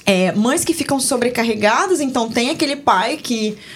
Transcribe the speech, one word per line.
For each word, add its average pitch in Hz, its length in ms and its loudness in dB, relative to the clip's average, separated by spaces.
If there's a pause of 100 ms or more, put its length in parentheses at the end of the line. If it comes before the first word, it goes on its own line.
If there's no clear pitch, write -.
É, 185 260 2
mães 254 320 2
que 339 100 0
ficam 277 280 -2
sobrecarregadas, 240 1000 0
então 254 320 -2
tem 240 180 0
aquele 285 280 -2
pai 233 440 0
que, 214 360 -4 (180)